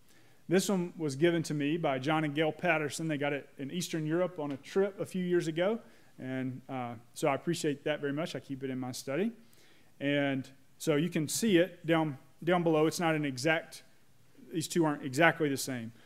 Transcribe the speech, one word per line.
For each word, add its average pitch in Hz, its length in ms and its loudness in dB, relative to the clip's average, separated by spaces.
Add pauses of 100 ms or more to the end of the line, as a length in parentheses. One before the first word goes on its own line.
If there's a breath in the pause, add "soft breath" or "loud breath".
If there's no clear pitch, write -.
(500 soft breath)
This 185 200 2
one 180 280 0
was 147 200 -4
given 170 260 4
to 160 100 -6
me 147 220 0
by 147 240 0
John 156 240 2
and 147 100 -2
Gail 151 200 2
Patterson. 160 560 0
They 147 80 -2
got 143 160 -2
it 135 240 -8
in 135 120 -8
Eastern 170 360 -6
Europe 175 340 -2
on 143 120 -6
a 135 60 -6
trip 196 420 -2
a 160 60 -4
few 185 180 -4
years 175 240 2
ago. 175 320 0 (400 soft breath)
And, 131 500 -6
uh, 123 240 -6 (200)
so - 140 -2
I 139 80 4
appreciate 156 480 -2
that 151 160 -2
very 143 140 -2
much. 160 220 -4
I 135 40 -8
keep 131 240 -10
it 135 60 -6
in 127 100 -6
my 127 140 -6
study. 165 380 -4 (680 soft breath)
And 139 500 0 (280)
so 151 180 2
you 160 140 2
can 160 180 0
see 214 300 4
it 170 280 2
down, 156 320 2 (260)
down 175 200 2
below. 160 240 6
It's 156 120 -2
not 165 140 2
an 151 120 0
exact, 143 580 -2 (680)
these 165 160 -4
two 170 160 4
aren't 147 180 0
exactly 156 460 4
the 135 80 -2
same. 120 340 -6 (140 soft breath)